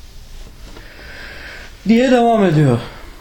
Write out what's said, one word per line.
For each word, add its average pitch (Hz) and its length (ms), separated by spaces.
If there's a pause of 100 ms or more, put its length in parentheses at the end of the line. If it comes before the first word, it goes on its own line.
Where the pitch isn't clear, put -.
(1900)
Diye 240 240
devam 233 320
ediyor. 151 340 (440)